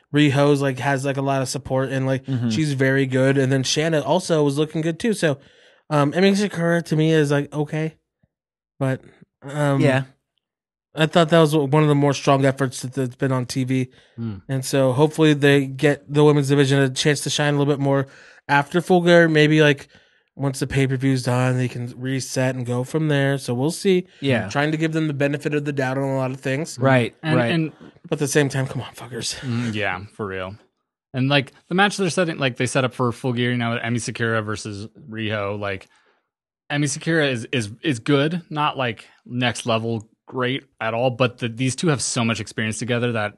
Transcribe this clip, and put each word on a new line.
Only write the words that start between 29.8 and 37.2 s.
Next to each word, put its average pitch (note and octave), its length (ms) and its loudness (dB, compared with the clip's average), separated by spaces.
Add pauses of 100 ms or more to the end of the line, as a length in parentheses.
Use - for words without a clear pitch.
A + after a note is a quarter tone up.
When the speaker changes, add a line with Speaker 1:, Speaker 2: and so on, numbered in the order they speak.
Speaker 3:
for A2 120 -8
real. F#2+ 300 -8 (580)
And, C3 160 -2
like, C#3+ 220 0 (160)
the E3+ 80 -6
match G3+ 220 2
they're F#3+ 120 0
setting, E3 280 -2
like, C3 200 -2
they C3 80 0
set C3 200 0
up A#2+ 80 -4
for B2 180 -2
Full B2+ 220 -6
Gear, B2 180 -2
you B2 60 -4
know, A#2 260 -4
Emi A#2 180 -2
Sakura A2+ 400 -4
versus G#2 460 -8 (220)
Riho. G#2+ 500 -6
Like, G2 280 -8 (840)
Emi D3 180 -2
Sakura D#3+ 380 0